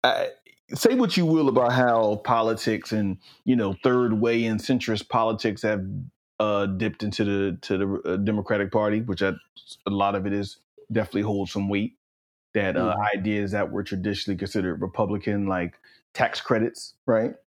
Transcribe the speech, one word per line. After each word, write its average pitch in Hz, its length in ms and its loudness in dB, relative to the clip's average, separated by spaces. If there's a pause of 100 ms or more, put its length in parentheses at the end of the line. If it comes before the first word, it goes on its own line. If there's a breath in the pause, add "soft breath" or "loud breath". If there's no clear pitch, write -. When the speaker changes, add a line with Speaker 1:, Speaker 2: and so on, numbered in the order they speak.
Speaker 1:
I, 90 260 2 (440)
say 233 220 4
what 247 200 2
you 180 80 4
will 156 260 4
about 123 220 4
how 113 520 4
politics 113 680 0
and, 101 280 -2 (260 loud breath)
you 127 100 4
know, 101 180 0 (100)
third 123 360 2
way 117 260 2
and 110 140 -2
centrist 113 480 -2
politics 113 540 0
have, 107 240 -2 (540)
uh, 104 260 2
dipped 98 380 -4
into 104 200 -2
the, 98 380 0
to 95 160 -2
the, 98 240 -2 (120)
uh, - 40 0
Democratic 101 540 0
Party, 107 300 2
which 101 200 -4
I, 95 120 0 (520)
a 101 60 -2
lot 101 240 0
of 98 100 -2
it 101 80 -2
is 101 240 -6 (340)
definitely 104 300 -2
holds 101 300 -2
some 101 180 -2
weight. 104 260 -2 (600)
That, 98 200 0
uh, 90 200 0
Speaker 2:
Mm-hmm. 101 240 -2
Speaker 1:
ideas 101 320 0
that 101 200 0
were 98 120 -4
traditionally 98 520 -4
considered 90 460 -4
Republican, 101 640 -2
like 90 320 -2 (380 soft breath)
tax - 260 -2
credits, - 540 -2 (100)
right? 117 300 2 (140)